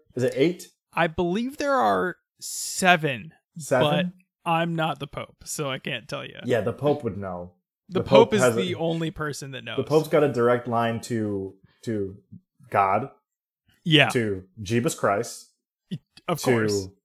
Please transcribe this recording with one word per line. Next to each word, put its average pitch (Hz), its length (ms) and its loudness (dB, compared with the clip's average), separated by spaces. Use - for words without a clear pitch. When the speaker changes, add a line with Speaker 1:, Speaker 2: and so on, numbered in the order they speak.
Speaker 1:
Is 120 80 -2
it 123 140 0
eight? 170 320 0
Speaker 2:
I 165 140 0
believe 190 500 -2
there 285 180 -2
are 196 440 0
seven, 147 920 0
Speaker 1:
Seven? 151 560 2
Speaker 2:
but 170 60 -2
I'm 165 260 0
not 160 220 -2
the 139 80 -10
Pope, - 300 -12
so 143 240 -6
I 131 80 -6
can't 123 280 -8
tell 135 200 -8
you. - 180 -16
Speaker 1:
Yeah, 120 160 0
the 113 140 -4
Pope 143 300 0
would 104 120 -4
know. 90 360 -10
Speaker 2:
The 175 120 -4
Speaker 1:
The 110 40 -2
Speaker 2:
Pope 226 260 8
Speaker 1:
Pope 220 40 -2
Speaker 2:
is 208 80 4
Speaker 1:
has 123 120 4
Speaker 2:
the 175 180 -2
Speaker 1:
a, - 60 -6
Speaker 2:
only 165 320 -4
person 147 420 -10
that 123 120 -14
knows. 117 140 -6
Speaker 1:
the 135 40 -2
Pope's 151 260 2
got 151 160 4
a 147 60 2
direct 120 380 2
line 117 340 0
to, 104 520 -4
to 107 340 -4
God, 101 380 2
Speaker 2:
Yeah. 143 280 4
Speaker 1:
to 104 340 -2
Jeebus 117 340 0
Christ, 110 520 -2
Speaker 2:
Of 127 120 -2
Speaker 1:
to, - 40 -8
Speaker 2:
course. 107 440 2